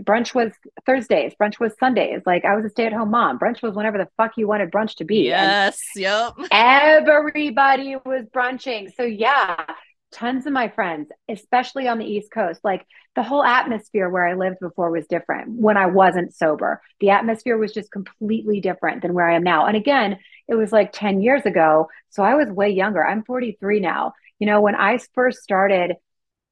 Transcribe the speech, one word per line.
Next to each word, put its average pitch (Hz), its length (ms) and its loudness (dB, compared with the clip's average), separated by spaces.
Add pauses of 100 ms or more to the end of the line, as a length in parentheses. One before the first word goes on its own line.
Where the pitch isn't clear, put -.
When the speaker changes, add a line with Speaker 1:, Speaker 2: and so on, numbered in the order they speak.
Speaker 1:
Brunch 226 300 0
was 233 180 0 (320)
Thursdays. 220 560 0
Brunch 208 180 -2
was 220 200 -2
Sundays. 214 480 0
Like, 175 180 2
I 202 120 2
was 214 100 -4
a - 20 -6
stay-at-home 220 420 -4
mom. 220 280 0
Brunch 233 240 -4
was 220 120 -6
whenever 208 220 -4
the 180 120 -4 (100)
fuck 220 180 0
you 220 100 -2
wanted 202 240 -2
brunch 214 260 -2
to 170 80 -10
be. 170 280 0
And 196 240 2
Speaker 2:
Yes. 202 240 0 (160)
Yep. 208 380 -2 (160)
Speaker 1:
everybody 277 1500 4
was 262 300 -6
brunching. 247 600 -6
So 254 60 -6
yeah, 226 640 0 (480)
tons 254 340 -6
of 294 60 -4
my 247 160 -2
friends, 165 400 -6 (180)
especially 247 640 -4
on 233 100 0
the 214 60 -8
East 208 260 -6
Coast, 180 320 -4
like, 190 240 -4 (300)
the 254 60 0
whole 269 200 0
atmosphere 226 680 0
where 180 180 0
I 175 60 -2
lived 185 260 -4
before 175 300 -4
was 165 160 -4
different - 420 -6
when 214 300 2
I 196 80 4
wasn't 185 480 2
sober. 151 480 -2 (180)
The 202 100 4
atmosphere 226 460 0
was 214 160 -2
just 202 200 -10
completely 208 680 -4
different 180 400 -4
than 175 140 -2
where 175 120 2
I 170 100 4
am 170 60 0
now. 170 220 2
And 214 120 2
again, 214 420 0 (300)
it 233 60 -2
was, 220 160 0
like, 208 220 2
ten 196 300 -2
years 247 240 2
ago. 160 420 4 (220)
So 202 120 -4
I 214 120 4
was 294 160 2
way 196 180 0
younger. 190 380 0
I'm 214 180 -2
forty-three 214 560 -4
now. - 320 -4 (260)
You 208 100 -2
know, 208 120 4
when 208 140 4
I 214 240 2 (160)
first 247 240 -2
started 190 560 0 (580)